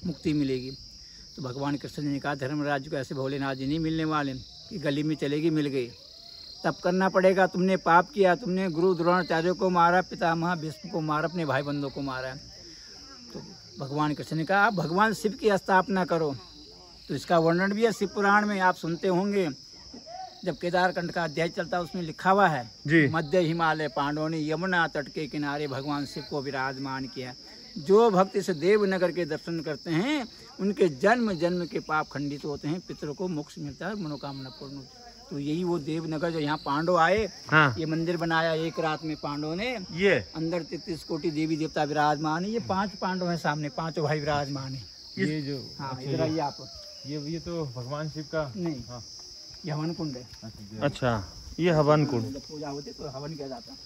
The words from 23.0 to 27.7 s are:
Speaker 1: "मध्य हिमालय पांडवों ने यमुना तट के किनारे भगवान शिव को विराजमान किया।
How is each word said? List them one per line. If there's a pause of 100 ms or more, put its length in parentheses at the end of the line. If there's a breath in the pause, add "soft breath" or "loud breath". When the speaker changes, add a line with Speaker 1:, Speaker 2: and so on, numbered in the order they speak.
Speaker 1:
"मध्य
हिमालय
पांडवों
ने
यमुना
तट
के
किनारे
भगवान
शिव
को
विराजमान
किया। (440 loud breath)